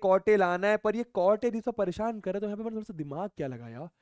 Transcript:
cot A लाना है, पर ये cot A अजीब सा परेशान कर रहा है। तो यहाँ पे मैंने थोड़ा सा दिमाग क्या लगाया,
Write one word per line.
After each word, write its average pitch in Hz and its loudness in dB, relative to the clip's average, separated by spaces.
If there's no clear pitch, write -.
cot 190 4
A 214 8
लाना 180 2
है, 214 4
पर 214 0
ये 233 -2
cot 196 4
A 247 -2
अजीब 226 -2
सा 247 -2
परेशान 214 -2
कर 185 -6
रहा 196 -4
है। 202 -4
तो 214 -4
यहाँ 208 -6
पे 220 -10
मैंने 226 -6
थोड़ा 214 -8
सा 214 -14
दिमाग 156 -8
क्या 147 -6
लगाया, 120 -12